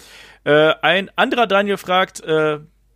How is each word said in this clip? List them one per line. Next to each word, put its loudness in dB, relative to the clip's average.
Äh, 4
ein 0
anderer 0
Daniel -2
fragt, -4
äh, -2